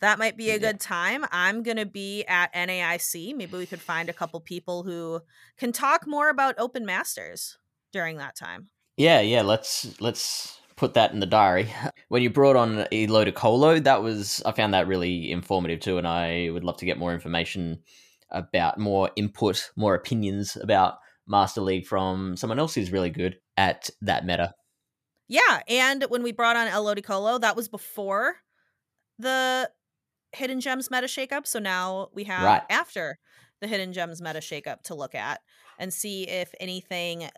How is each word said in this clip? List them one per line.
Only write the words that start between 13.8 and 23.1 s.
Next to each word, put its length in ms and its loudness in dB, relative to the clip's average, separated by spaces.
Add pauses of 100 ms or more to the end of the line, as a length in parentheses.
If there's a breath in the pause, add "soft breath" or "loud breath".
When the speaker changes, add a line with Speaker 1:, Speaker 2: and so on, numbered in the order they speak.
Speaker 2:
that 180 6
was, 420 -4
I 80 0
found 220 2
that 140 4
really 420 0
informative 500 -2
too, 180 -2
and 80 -2
I 440 -2
would 140 -6
love 140 -4
to 60 -10
get 140 -2
more 160 -2
information 680 -4 (480 soft breath)
about, 480 0
more 380 2
input, 600 -2
more 180 2
opinions 640 -2
about 420 2 (280 soft breath)
Master 340 2
League 260 0
from 500 -2
someone 220 -2
else 160 -2
who's 180 -2
really 180 0